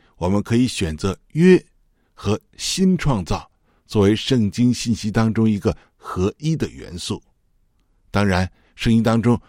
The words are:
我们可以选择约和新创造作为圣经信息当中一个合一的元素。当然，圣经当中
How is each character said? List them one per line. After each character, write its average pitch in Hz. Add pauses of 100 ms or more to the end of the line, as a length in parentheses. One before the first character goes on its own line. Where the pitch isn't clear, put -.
(160)
我 87
们 101
可 117
以 123
选 80
择 95 (180)
约 175 (520)
和 - (180)
新 185
创 123
造 - (340)
作 107
为 101
圣 110
经 123
信 117
息 107
当 110
中 110
一 104
个 90 (180)
合 -
一 156
的 123
元 85
素。 87 (880)
当 101
然， 92 (240)
圣 -
经 113
当 113
中 117